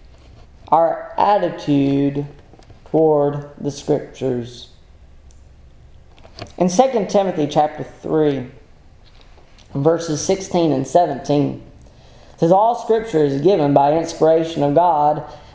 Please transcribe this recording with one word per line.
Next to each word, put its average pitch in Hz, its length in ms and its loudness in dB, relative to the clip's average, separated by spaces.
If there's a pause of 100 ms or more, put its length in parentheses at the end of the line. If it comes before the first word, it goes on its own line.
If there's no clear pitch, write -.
(680)
our 160 480 0
attitude 143 1080 0 (600)
toward 147 640 0 (100)
the 143 120 -6
Scriptures. 131 960 -6 (1900)
In 180 120 0
Second 247 400 2
Timothy 180 380 0
chapter 151 360 -2
three, 143 640 -2 (1300)
verses 156 500 -2
sixteen 185 480 0
and 135 160 -2
seventeen, 143 760 0 (680)
it - 60 -20
says, 165 120 2
"All 220 240 4
Scripture 220 480 0
is 139 180 0
given 156 320 2
by 139 200 4
inspiration 160 720 0
of 143 120 2
God 156 480 2 (320)